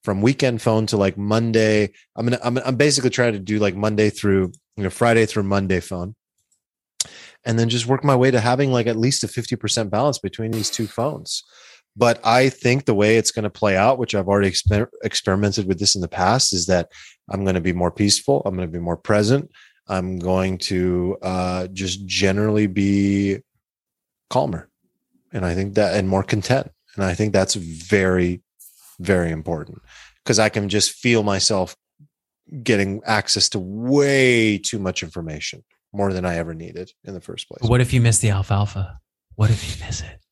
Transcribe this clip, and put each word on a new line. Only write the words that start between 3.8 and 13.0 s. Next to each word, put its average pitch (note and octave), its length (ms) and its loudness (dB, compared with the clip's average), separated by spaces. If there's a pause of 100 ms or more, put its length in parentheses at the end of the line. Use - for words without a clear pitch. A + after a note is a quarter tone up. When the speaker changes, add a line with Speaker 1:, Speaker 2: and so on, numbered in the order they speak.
Speaker 1:
through, F#2+ 440 0 (240)
you G#2 60 -4
know, F#2+ 60 0
Friday A2+ 360 2
through G#2 180 -4
Monday G2 380 0
phone, F#2 340 -10 (1300)
and A2+ 140 0
then A#2 100 2
just A#2 160 -2
work C3 180 0
my C#3+ 120 6
way B2+ 160 4
to B2 80 4
having, B2+ 320 2
like, A#2+ 160 2
at A2+ 100 -2
least B2 260 0
a A2 40 -4
fifty A#2 300 -6
percent G#2+ 340 -4
balance A#2+ 280 0
between A2 320 -6
these A2 180 -4
two A2 180 -6
phones. - 560 -6 (540)
But A#2 280 2
I B2 240 4
think B2+ 360 0
the A#2 80 2
way G#2 240 4